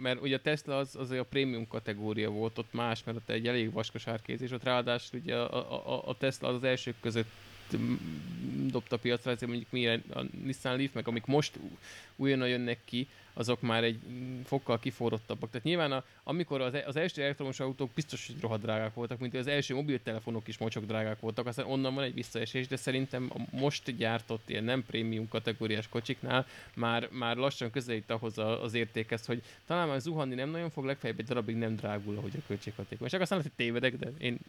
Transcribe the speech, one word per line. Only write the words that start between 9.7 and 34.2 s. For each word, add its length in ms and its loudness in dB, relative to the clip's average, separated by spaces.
milyen 320 4
a 80 -2
Nissan 320 0
Leaf, 160 2
meg 160 -2
amik 180 0
most 300 6
ú-, 220 -10
újonnan 320 4
jönnek 360 2
ki, 240 -2
azok 280 0
már 240 4
egy, 140 4
mm, 320 -6
fokkal 380 2
kiforrottabbak. 720 -2
Tehát 160 -4
nyilván 260 4
a-, 120 0
amikor 360 0
az 140 0
e-, 120 -2
az 100 -4
első 260 0
elektromos 380 0
autók 340 -2
biztos, 320 -4
hogy 140 -10
rohadt 220 0
drágák 320 0
voltak, 240 -4
mint 160 -4
az 120 -2
első 280 2
mobiltelefonok 720 0
is 100 -6
mocsok 260 0
drágák 360 0
voltak, 260 -2
aztán 200 -2
onnan 280 2
van 100 0
egy 100 -2
visszaesés, 520 -2
de 100 -2
szerintem 580 0
a 220 -6
most 400 0
gyártott 540 0
ilyen 140 0
nem 220 2
prémium 420 0
kategóriás 600 0
kocsiknál 580 0
már, 380 2
már 240 0
lassan 340 2
közelít 400 -2
ahhoz 280 -2
a-, 240 2
az 120 0
értékhez, 520 0
hogy 160 0
talán 220 2
már 120 2
zuhanni 340 0
nem 160 -2
nagyon 200 -4
fog, 140 -4
legfeljebb 340 -2
egy 80 -4
darabig 300 0
nem 200 2
drágul, 400 -2
ahogy 200 -4
a 100 -6
költséghatékony. 600 -4
Csak 120 2
aztán 180 4
lehet, 180 0
hogy 100 2
tévedek, 300 2
de 220 -4
én 200 0